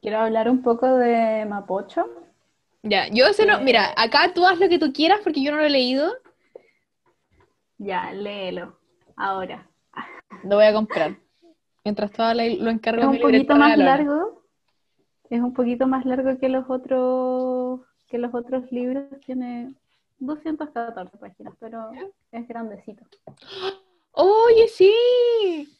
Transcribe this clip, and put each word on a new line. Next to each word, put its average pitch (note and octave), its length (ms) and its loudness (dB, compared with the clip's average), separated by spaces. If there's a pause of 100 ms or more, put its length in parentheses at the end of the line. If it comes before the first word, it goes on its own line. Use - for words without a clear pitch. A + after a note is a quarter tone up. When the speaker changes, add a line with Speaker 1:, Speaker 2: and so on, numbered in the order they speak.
Speaker 1:
quiero G#3+ 180 -4
hablar A3+ 300 0
un B3+ 120 2
poco A#3 260 0 (100)
de A3+ 480 0
Mapocho. G3+ 600 -6 (800)
Speaker 2:
Ya, G3+ 260 0
yo B3 180 4
ese G#4+ 180 4
no, G4+ 140 4
Speaker 1:
Eh, B3 40 -4
Speaker 2:
mira, A#3+ 320 2
acá C#4+ 380 2
tú F4 120 2
haz F#4 140 4
lo F#4+ 100 4
que F4 100 2
tú D4+ 120 0
quieras E4 320 2
porque D4+ 180 -2
yo C#4+ 100 -2
no D4 60 -4
lo D#4 80 0
he D4+ 40 2
leído. C4+ 420 0 (1700)
Speaker 1:
Ya, F#3+ 340 -8
léelo, F#3+ 640 -10 (380)
ahora. F#3+ 540 -8 (720)
Speaker 2:
Lo G3+ 140 0
voy G#3+ 80 8
a G#3+ 80 6
comprar. G3 440 -2 (680)
Mientras G#3 260 -4
tú - 100 -6
hablas, A3+ 360 0
lo A3+ 120 -2
encargo A3+ 300 -2
Speaker 1:
Es C4 40 2
Speaker 2:
en C#4 60 4
Speaker 1:
un C4+ 60 2
Speaker 2:
mi - 60 -2
libreta C4+ 180 4
Speaker 1:
poquito C4+ 140 2
Speaker 2:
de C#4+ 60 6
Speaker 1:
más C#4+ 100 8
Speaker 2:
la - 80 4
Lona. C4+ 200 6
Speaker 1:
largo, D4+ 460 -4 (880)
es A#3+ 120 -4
un B3 120 -4
poquito B3 340 0
más C4 180 -2
largo C4 320 -2
que C4 120 -2
los C4 200 -4
otros, B3+ 1120 -2 (260)
que A#3+ 100 -8
los A#3+ 160 -6
otros B3+ 380 -8
libros, B3+ 340 -6 (200)
tiene B3 480 -10 (440)
doscientas D4+ 540 -8
catorce A3+ 460 -12
páginas, - 420 -20
pero A3+ 340 -16
Speaker 2:
Ya. D4+ 120 -16 (280)
Speaker 1:
es A#3 160 -12
grandecito. G#3+ 560 -14 (1080)
Speaker 2:
¡Oye, A4 560 4
sí! A4 1000 2 (100)